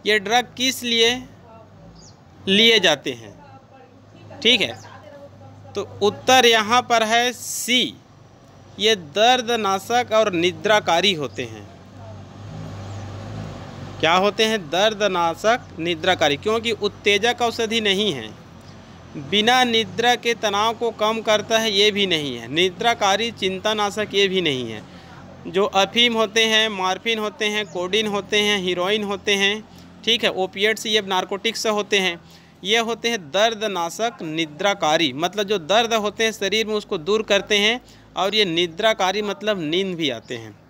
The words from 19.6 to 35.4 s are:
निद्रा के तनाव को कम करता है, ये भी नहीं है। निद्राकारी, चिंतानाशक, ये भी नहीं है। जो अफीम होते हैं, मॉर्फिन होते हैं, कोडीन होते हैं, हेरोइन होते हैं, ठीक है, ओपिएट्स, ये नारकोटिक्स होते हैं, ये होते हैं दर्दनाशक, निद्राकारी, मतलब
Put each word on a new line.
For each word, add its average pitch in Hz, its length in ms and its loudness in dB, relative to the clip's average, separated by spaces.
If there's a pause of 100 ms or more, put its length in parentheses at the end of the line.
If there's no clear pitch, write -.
निद्रा 226 540 0
के 240 180 -2
तनाव 214 400 0
को 233 180 -4
कम 220 280 -2
करता 214 380 0
है, 226 120 0
ये 202 200 4
भी 202 160 0
नहीं 147 300 -2
है। 117 120 -12
निद्राकारी, 202 840 0
चिंतानाशक, 202 800 -2
ये 196 140 4
भी 185 140 0
नहीं 127 300 -2
है। 107 100 -12 (680)
जो 185 180 0
अफीम 220 480 2
होते 220 320 2
हैं, 220 260 2
मॉर्फिन 190 480 -2
होते 214 280 -4
हैं, 208 200 -2
कोडीन 185 400 -2
होते 202 340 0
हैं, 208 200 2
हेरोइन 185 420 -2
होते 202 320 -2
हैं, 202 280 0 (420)
ठीक 226 180 0
है, 196 80 2
ओपिएट्स, 196 540 -2
ये 214 180 2
नारकोटिक्स 190 640 -2
होते 208 320 0
हैं, 170 200 0 (440)
ये 208 160 2
होते 226 300 -2
हैं 233 100 -2 (120)
दर्दनाशक, 208 920 -2
निद्राकारी, 160 920 0
मतलब 180 300 -2